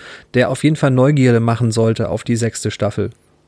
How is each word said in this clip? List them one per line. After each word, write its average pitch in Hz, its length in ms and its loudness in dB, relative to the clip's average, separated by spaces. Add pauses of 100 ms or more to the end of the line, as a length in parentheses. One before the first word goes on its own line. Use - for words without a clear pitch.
(340)
der 120 160 2
auf 131 140 -4
jeden 151 120 2
Fall 143 140 0
Neugierde 127 500 4
machen 117 320 0
sollte 113 380 0
auf - 140 -6
die 120 120 -2
sechste 110 340 -4
Staffel. 104 380 -4 (400)